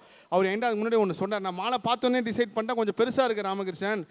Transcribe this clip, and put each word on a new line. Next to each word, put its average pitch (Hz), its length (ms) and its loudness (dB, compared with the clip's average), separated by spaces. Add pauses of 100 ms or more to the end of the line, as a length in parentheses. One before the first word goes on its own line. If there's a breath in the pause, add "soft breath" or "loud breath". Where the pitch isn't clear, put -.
(300 soft breath)
அவர் 185 160 4
என்கிட்ட 202 180 0
அதுக்கு 220 200 0
முன்னாடி 226 180 4
ஒண்ணு 196 100 2
சொன்னார். 196 300 -2
நான் 190 120 -4
மாலை 214 300 -2
பார்த்தோன்னே 247 400 2
டிசைட் 220 320 -2
பண்ணிட்டேன், 226 200 -2
"கொஞ்சம் 220 220 -2
பெருசா 247 260 2
இருக்கு 220 200 0
ராமகிருஷ்ணன்." 190 680 -4